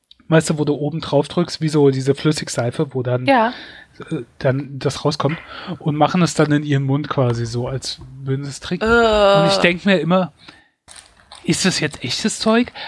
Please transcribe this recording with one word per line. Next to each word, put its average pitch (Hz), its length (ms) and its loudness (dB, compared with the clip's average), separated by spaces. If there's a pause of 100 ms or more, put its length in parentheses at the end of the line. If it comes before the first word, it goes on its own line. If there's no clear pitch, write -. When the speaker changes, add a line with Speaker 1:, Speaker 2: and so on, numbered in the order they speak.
(280)
Speaker 1:
Weißt 160 220 4
du, 160 80 -2
wo 147 80 -2
du 147 80 0
oben 147 280 -4
drauf 139 260 0
drückst, - 340 -4
wie 156 80 -2
so 143 220 4
diese 131 240 0
Flüssigseife, 151 800 -2
wo 120 80 -4
dann, 123 240 -4
Speaker 2:
Ja. 254 260 2 (560)
Speaker 1:
äh, 151 140 -6 (160)
dann 139 400 -2
das - 260 -4
rauskommt 147 320 -2 (400)
und 147 180 -4
machen 151 280 2
es 151 100 0
dann 147 180 2
in 147 120 2
ihren 143 200 0
Mund 139 260 -2
quasi 120 360 0
so, 120 220 -6
als - 340 -8 (220)
würden 135 200 -4
sie 143 60 -8
es 139 100 -12
trinken. 180 260 -6
Speaker 2:
Äh. 214 580 6
Speaker 1:
Und - 80 4
ich 196 60 2
denk 180 280 2
mir 190 140 4
immer, 170 340 2 (1120)
ist - 180 0
das 185 160 0
jetzt - 240 -6
echtes - 360 -4
Zeug? 226 320 2 (160)